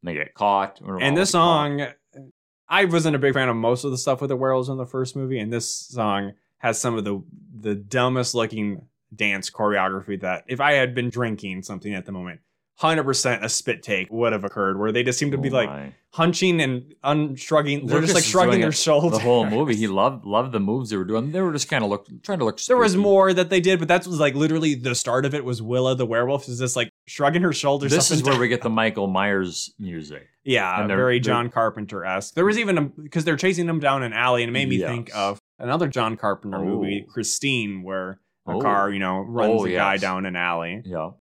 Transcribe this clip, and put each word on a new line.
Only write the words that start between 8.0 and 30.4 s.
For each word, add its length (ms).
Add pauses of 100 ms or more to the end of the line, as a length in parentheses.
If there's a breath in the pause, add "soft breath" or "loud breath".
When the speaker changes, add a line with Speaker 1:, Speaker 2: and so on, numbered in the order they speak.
Speaker 2:
looking 520 (280)
dance 340
choreography 720
that 260
if 120
I 140
had 220
been 140
drinking 540
something 300
at 120
the 60
moment, 300 (360)
hundred 280
percent 400
a 40
spit 340
take 280
would 220
have 100
occurred, 340
where 140
they 120
just 160
seem 120
to 60
be, 120
Speaker 1:
Oh 40
Speaker 2:
like, 160
Speaker 1:
my. 240 (180)
Speaker 2:
hunching 480
and 340 (120)
unshrugging. 840
They're 140
Speaker 1:
Lucas 100
Speaker 2:
just, 40
like, 100
Speaker 1:
is 40
Speaker 2:
shrugging 240
Speaker 1:
doing 80
Speaker 2:
their 100
Speaker 1:
it 40
Speaker 2:
shoulders. 440
Speaker 1:
the 40
whole 220
movie. 320
He 100
loved, 380
loved 260
the 80
moves 300
they 80
were 80
doing. 260
They 80
were 140
just 160
kinda 180
look, 200 (160)
trying 160
to 60
look 200
Speaker 2:
There 100
was 160
Speaker 1:
stupid. 120
Speaker 2:
more 300
that 160
they 120
did, 180
but 80
that 180
was, 140
like, 160
literally 400
the 200
start 300
of 80
it 120
was 160
Willa 340
the 100
werewolf 440
is 100
just, 160
like, 140 (180)
shrugging 360
her 100
shoulders 380
Speaker 1:
This 200
Speaker 2:
up 40
Speaker 1:
is 40
Speaker 2:
and 80
Speaker 1:
where 60
Speaker 2:
down. 80
Speaker 1:
we 80
get 140
the 60
Michael 380
Myers 720
music. 480 (160)